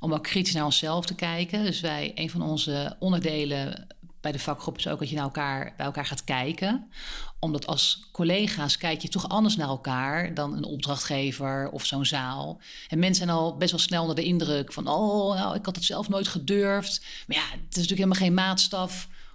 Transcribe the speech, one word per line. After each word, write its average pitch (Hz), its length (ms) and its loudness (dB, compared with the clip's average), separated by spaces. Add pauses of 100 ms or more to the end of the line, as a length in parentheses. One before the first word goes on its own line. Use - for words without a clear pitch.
om 160 140 0
ook 151 80 -2
kritisch 185 320 0
naar 151 100 2
onszelf 160 420 0
te 180 80 -2
kijken." 175 500 -2
Dus 185 160 0
wij, 147 340 -2
een 160 160 -4
van 170 120 -2
onze 151 560 -2
onderdelen 151 880 0 (340)
bij 151 120 -2
de 143 60 -4
vakgroep 147 400 -4
is - 100 -2
ook 151 100 -2
dat 147 100 -4
je 151 60 -4
naar 147 100 0
elkaar, 139 520 -2
bij 139 100 -2
elkaar 143 200 -4
gaat - 180 -4
kijken. 165 640 0 (500)
Omdat 151 280 -2
als - 460 0
collega's 180 640 2
kijk 160 240 0
je - 80 -6
toch - 200 -2
anders 214 280 4
naar 151 120 0
elkaar 139 680 0
dan 147 220 -2
een 147 80 -4
opdrachtgever 139 1080 -2
of - 160 -4
zo'n 139 180 0
zaal. 139 560 -2 (280)
En 160 100 2
mensen 180 280 4
zijn 170 120 4
al 160 180 2
best 170 140 2
wel 170 100 0
snel 175 200 2
onder 165 160 0
de 160 80 0
indruk 151 480 2
van, - 140 -6
"Oh, 202 480 4
nou, 190 220 0
ik 208 80 -4
had 185 120 -2
het 175 80 -4
zelf - 240 0
nooit 196 200 0
gedurfd." 196 760 2 (220)
Maar - 100 -2
ja, - 60 2
het - 340 -6
is 175 120 2
natuurlijk 196 100 2
helemaal 190 280 6
geen 175 80 6
maatstaf 185 760 0 (260)